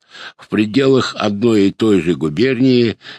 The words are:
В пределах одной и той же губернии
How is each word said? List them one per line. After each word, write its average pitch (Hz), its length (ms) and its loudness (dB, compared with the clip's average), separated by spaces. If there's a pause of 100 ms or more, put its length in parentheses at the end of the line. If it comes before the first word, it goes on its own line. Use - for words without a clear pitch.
(360)
В - 120 -20
пределах 120 680 0
одной 104 520 0
и - 20 -2
той 104 300 0
же 82 160 -2
губернии 120 840 0 (200)